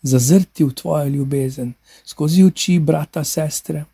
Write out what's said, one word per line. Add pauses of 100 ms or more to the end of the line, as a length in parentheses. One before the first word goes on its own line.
Zazrti
v
tvojo
ljubezen, (320)
skozi
oči
brata,
sestre.